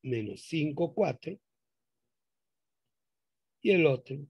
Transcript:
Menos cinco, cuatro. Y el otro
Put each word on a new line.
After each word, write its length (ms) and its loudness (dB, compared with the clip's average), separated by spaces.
Menos 400 -6
cinco, 520 -4
cuatro. 440 -2
Y 100 0
el 160 6
otro 320 0